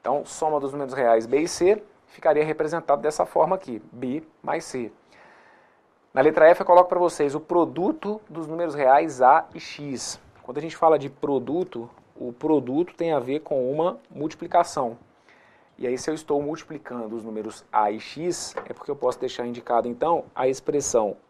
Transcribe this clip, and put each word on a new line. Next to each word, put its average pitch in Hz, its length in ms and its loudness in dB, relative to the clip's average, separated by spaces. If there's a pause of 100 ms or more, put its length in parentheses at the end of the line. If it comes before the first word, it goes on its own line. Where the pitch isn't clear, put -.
Então, 139 240 -4
soma 156 360 -2
dos 139 120 -6
números 139 220 -8
reais 117 320 2
b 135 140 2
e 170 80 -2
c 196 340 2 (240)
ficaria 151 380 0
representado 156 580 -2
dessa 151 240 0
forma 165 300 2
aqui, 120 340 -10
b 127 320 -6 (200)
mais 156 220 -4
c. 117 280 -8 (1200)
Na 135 60 0
letra 156 300 8
F 180 100 6
eu 185 60 -2
coloco 180 220 8
pra 180 100 0
vocês 156 360 0
o 151 60 -4
produto 175 880 -2
dos 160 180 -12
números 160 280 -6
reais 143 460 4
a 139 320 6
e 170 60 -14
x. 143 600 -12 (220)
Quando 123 160 -10
a 143 40 -8
gente 160 140 -12
fala 160 220 6
de 135 120 -6
produto, 139 800 -4 (240)
o 123 180 -10
produto 147 600 0
tem 170 180 -2
a 147 60 2
ver 131 220 -4
com 131 300 -2
uma 160 280 -2 (100)
multiplicação. 151 880 -2 (840)
E 123 80 -6
aí, 123 120 -2
se 120 100 -6
eu 156 60 -2
estou 151 260 -2
multiplicando 143 760 -10
os 113 80 -8
números 110 480 -10
A 107 200 2
e 107 100 -6
X, - 540 -8 (100)
é - 80 -12
porque - 180 -12
eu 139 60 -4
posso 123 240 -2
deixar 123 260 -6
indicado, 120 400 -2
então, 147 380 -2 (100)
a 131 140 0
expressão 131 680 -2 (120)